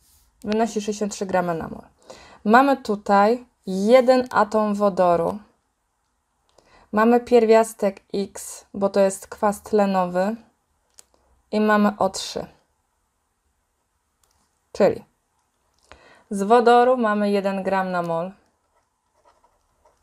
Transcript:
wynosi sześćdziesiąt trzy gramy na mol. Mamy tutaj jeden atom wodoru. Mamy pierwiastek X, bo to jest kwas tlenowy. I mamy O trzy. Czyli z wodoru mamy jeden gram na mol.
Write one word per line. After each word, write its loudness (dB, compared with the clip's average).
wynosi -2
sześćdziesiąt -6
trzy -10
gramy -2
na -10
mol. -16
Mamy 4
tutaj 0
jeden 2
atom 0
wodoru. 0
Mamy 2
pierwiastek 2
X, -10
bo -2
to -2
jest -2
kwas -4
tlenowy. -2
I -2
mamy 2
O 0
trzy. -10
Czyli 0
z -6
wodoru 4
mamy -2
jeden -2
gram -2
na -4
mol. -6